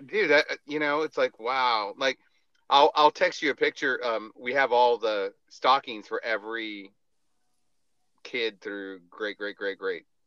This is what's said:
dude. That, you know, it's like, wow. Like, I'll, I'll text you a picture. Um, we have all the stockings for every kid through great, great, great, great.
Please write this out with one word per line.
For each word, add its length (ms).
dude. 260
That, 160
you 120
know, 240
it's 140
like, 240
wow. 560
Like, 220
I'll, 260
I'll 160
text 320
you 80
a 40
picture. 500
Um, 320
we 180
have 180
all 260
the 340
stockings 600
for 140
every 720
kid 380
through 480
great, 300
great, 180
great, 220
great. 260